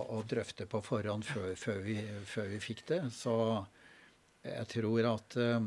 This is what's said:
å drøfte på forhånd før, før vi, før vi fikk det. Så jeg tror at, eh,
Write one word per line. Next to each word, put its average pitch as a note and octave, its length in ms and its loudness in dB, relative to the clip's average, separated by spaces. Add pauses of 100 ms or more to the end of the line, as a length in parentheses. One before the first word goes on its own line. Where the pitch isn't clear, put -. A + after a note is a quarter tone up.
(120)
å A2 100 0
drøfte G#2+ 480 -4
på A2 120 0
forhånd G#2+ 440 0
før, F#2+ 300 -2
før G2+ 260 -2
vi, G#2 160 -2 (260)
før G2+ 240 -2
vi G#2 140 -4
fikk - 260 -8
det. E3 220 2
Så A#2 260 0 (1080)
jeg A#2+ 240 -4
tror A2+ 440 4
at, - 240 -4
eh, A#2+ 320 4